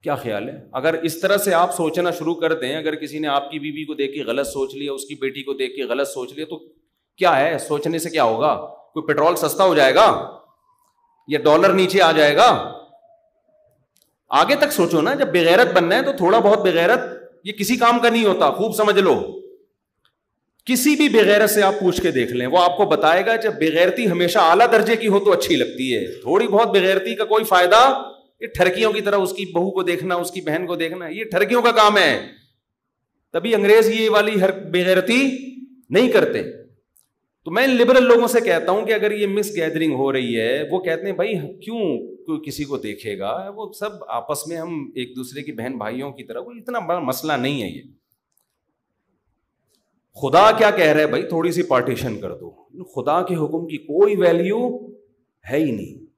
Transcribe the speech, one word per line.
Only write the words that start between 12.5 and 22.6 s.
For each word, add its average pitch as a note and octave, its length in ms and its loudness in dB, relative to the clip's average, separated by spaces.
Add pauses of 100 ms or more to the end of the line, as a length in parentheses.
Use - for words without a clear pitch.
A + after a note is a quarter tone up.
آگے F3 260 4
تک C#4+ 180 0
سوچو E3+ 280 0
نا، A3 140 0
جب C4+ 140 0
بغیرت F3 440 4
بننا F3+ 240 2
ہے C4 60 0
تو C4+ 100 -2
تھوڑا F#3+ 260 2
بہت G#3 200 4
بغیرت F3+ 420 2 (440)
یہ G3+ 80 -10
کسی G#3 240 -4
کام A#3+ 220 2
کا A#3+ 100 2
نہیں A3+ 160 2
ہوتا، E3+ 260 2
خوب G3 240 -4
سمجھ G#3 240 2
لو۔ D#3 420 0 (1200)
کسی B3+ 320 0
بھی D4 120 2
بغیرت G#3 420 4
سے G#3+ 120 2
آپ G3 180 2
پوچھ F3+ 220 0
کے F3 80 0
دیکھ B2 220 -2
لیں، B2 140 -6
وہ D3 120 0
آپ F3 180 2